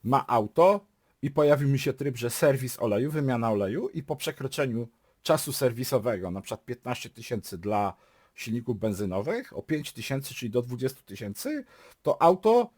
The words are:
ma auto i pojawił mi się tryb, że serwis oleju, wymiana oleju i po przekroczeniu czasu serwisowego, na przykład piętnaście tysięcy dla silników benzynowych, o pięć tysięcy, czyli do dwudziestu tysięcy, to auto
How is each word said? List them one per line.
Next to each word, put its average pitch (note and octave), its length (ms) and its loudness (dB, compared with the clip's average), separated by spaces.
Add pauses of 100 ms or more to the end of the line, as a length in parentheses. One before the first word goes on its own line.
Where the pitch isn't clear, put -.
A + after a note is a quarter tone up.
ma B2+ 240 2
auto E3 580 4 (360)
i C#3 100 -2
pojawił D3 380 4
mi C3+ 100 4
się C3+ 140 -2
tryb, C3+ 240 -4
że A#2+ 120 -2
serwis C3 500 2
oleju, A#2 320 0
wymiana B2+ 400 0
oleju G#2+ 380 -2
i D3+ 140 -8
po D3 120 -6
przekroczeniu C3 720 -4 (360)
czasu D3+ 300 2
serwisowego, A#2 800 0
na F#2+ 100 -6
przykład - 240 -10
piętnaście - 440 -8
tysięcy A2 480 -8
dla G#2 360 0 (420)
silników A#2 440 -4
benzynowych, G#2 760 -2
o G2 40 -8
pięć D3+ 300 -4
tysięcy, C3+ 420 -6
czyli - 160 -8
do A#2+ 120 2
dwudziestu B2 420 -6
tysięcy, A#2 600 -8 (380)
to - 180 0
auto G#3+ 560 4